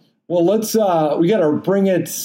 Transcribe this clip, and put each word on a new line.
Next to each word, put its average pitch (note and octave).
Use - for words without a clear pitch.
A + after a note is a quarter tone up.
Well, E3+
let's, G#3+
uh, E3
we E3+
gotta F3+
bring F#3+
it, F3